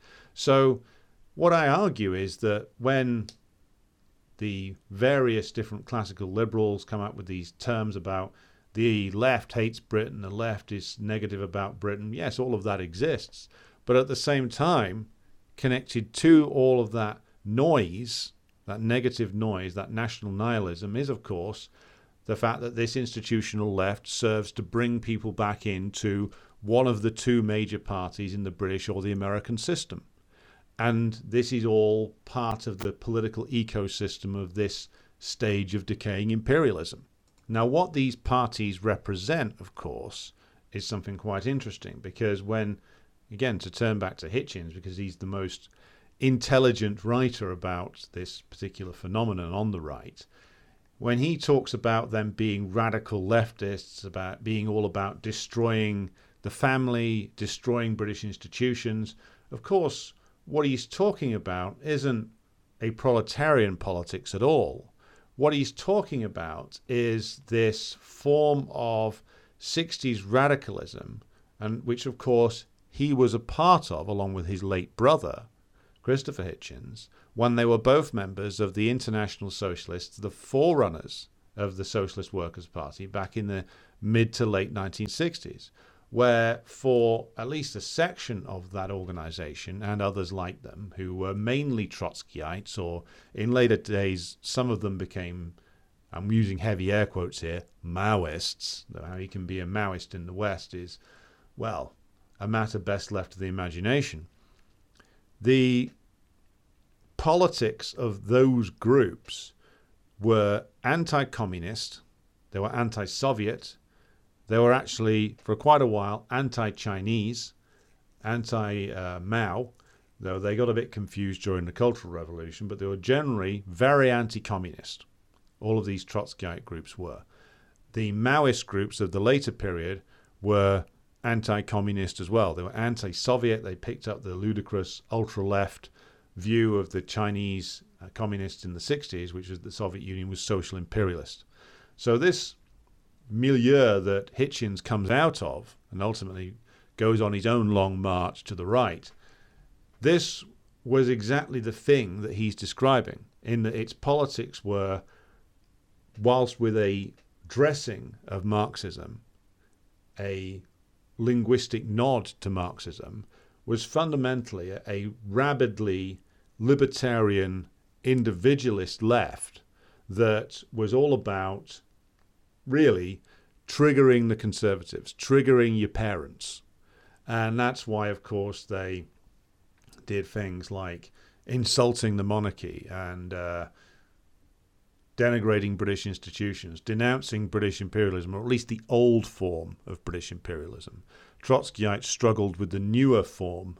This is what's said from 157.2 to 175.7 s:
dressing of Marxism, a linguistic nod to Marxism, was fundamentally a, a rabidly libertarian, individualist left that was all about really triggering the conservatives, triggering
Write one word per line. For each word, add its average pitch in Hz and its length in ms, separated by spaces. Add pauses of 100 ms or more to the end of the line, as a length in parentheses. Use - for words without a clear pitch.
dressing 123 680 (120)
of 98 180
Marxism, 104 760 (960)
a 95 420 (560)
linguistic 117 680
nod 117 400 (140)
to 98 100
Marxism, 90 760 (400)
was 113 180
fundamentally 127 840
a, 95 180
a 101 220 (180)
rabidly 104 920 (380)
libertarian, 110 1080 (360)
individualist 113 1000
left - 580 (480)
that 107 640
was 110 220
all 139 200
about 98 680 (840)
really 107 560 (460)
triggering 131 640
the 110 60
conservatives, 98 800
triggering 127 640